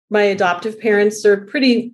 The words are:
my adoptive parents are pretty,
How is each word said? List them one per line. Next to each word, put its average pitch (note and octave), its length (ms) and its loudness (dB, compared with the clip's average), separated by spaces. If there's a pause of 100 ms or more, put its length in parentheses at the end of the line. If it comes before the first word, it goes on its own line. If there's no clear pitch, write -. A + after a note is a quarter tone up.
my G#3 140 0
adoptive G3 540 -2
parents G#3 480 0
are G3+ 120 4
pretty, B3 560 -2